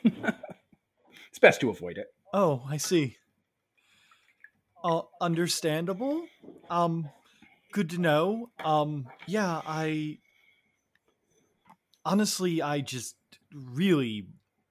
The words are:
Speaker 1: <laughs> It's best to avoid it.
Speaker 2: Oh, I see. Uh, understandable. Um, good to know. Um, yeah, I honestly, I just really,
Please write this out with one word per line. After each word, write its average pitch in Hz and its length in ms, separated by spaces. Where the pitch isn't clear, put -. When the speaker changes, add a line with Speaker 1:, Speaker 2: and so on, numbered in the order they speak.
Speaker 1:
<laughs> - 0
It's - 1400
best 175 220
to 120 80
avoid 87 280
it. - 100
Speaker 2:
Oh, 156 340
I 151 80
see. 147 400
Uh, 170 200
understandable. 175 1040
Um, 170 400
good 185 180
to 175 100
know. 175 500
Um, 151 440
yeah, 175 400
I 156 520
honestly, 180 580
I 147 180
just 127 360
really, 131 720